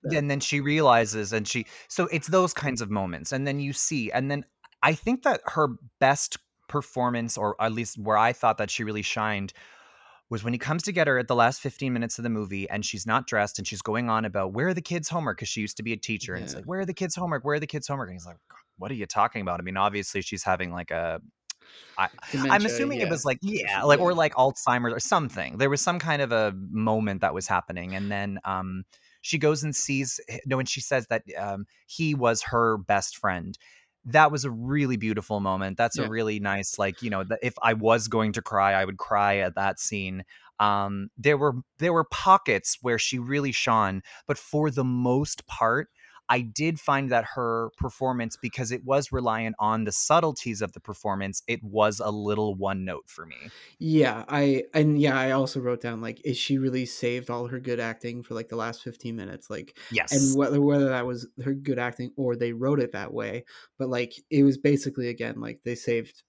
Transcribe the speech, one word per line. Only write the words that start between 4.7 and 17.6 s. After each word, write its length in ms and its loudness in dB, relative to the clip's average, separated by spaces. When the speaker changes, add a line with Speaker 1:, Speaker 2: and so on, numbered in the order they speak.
Speaker 2:
I 120 6
think 280 -2
that 240 2
her 220 2
best 380 4
performance, 680 -2
or 240 0
at 120 2
least 260 -6
where 180 2
I 160 6
thought 260 2
that 120 -2
she 120 -4
really 200 -4
shined, 500 -2
was 140 -4
when 100 0
he 40 -2
comes 260 -2
to 80 -4
get 160 2
her 100 4
at 100 -2
the 80 2
last 240 4
fifteen 320 -4
minutes 260 -4
of 60 -8
the 60 -2
movie, 400 -4
and 160 -4
she's 200 -8
not 220 2
dressed, 300 0
and 100 -6
she's 140 -10
going 280 -2
on 140 0
about, 300 -2
"Where 140 0
are 60 0
the 80 -6
kids' 260 -6
homework?" 320 -4
'Cause 80 -8
she 140 -6
used 160 -6
to 60 -10
be 80 -4
a 60 -4
teacher, 380 -6
and 80 -8
it's 100 -10
Speaker 1:
Yeah. 20 -10
Speaker 2:
like, 100 -12
"Where 140 -6
are 60 -4
the 80 -6
kids' 220 -6
homework? 280 -4
Where 120 0
are 40 0